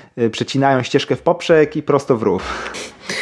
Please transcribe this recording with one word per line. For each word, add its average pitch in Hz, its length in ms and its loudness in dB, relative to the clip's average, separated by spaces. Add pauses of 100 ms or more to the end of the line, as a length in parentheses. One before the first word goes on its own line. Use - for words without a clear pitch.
(180)
y, 117 120 2
przecinają 135 540 0
ścieżkę - 320 0
w - 60 -16
poprzek 165 540 2
i 151 80 -4
prosto 139 340 2
w 110 60 -4
rów. - 480 -4 (500)